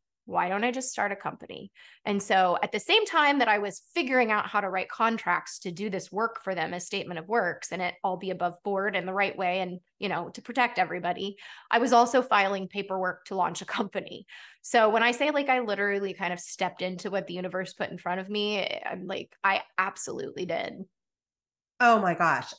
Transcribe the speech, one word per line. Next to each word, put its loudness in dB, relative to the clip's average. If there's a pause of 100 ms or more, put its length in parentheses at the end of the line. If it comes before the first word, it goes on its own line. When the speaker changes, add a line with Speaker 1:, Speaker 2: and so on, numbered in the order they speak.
(300)
Speaker 1:
why 0
don't 0
I 2
just -4
start -2
a -6
company? -12 (320)
And 0
so 4
at -4
the -2
same 4
time 4
that 4
I 6
was -4 (120)
figuring 2
out 0
how 0
to -2
write -2
contracts 0
to -6
do -6
this -6
work -2
for -4
them -2
as -8
statement -6
of -12
works -2
and -4
it -2 (100)
all 0
be -6
above -2 (100)
board 0
and -2
the -6
right 0
way 0
and, -6 (180)
you -6
know, -4
to -16
protect -2
everybody, -2 (340)
I 6
was 4
also 6
filing 2
paperwork -4
to -8
launch 0
a -12
company. -6 (360)
So 6
when 4
I 6
say, 2
like, 0
I 4
literally 0
kind -4
of -6
stepped -6
into -4
what -2
the -10
universe -6
put -6
in -10
front -4
of -10
me, -2
I'm -8
like, -8
I 2 (140)
absolutely -4
did. -4 (960)
Speaker 2:
Oh 8
my 2
gosh. 2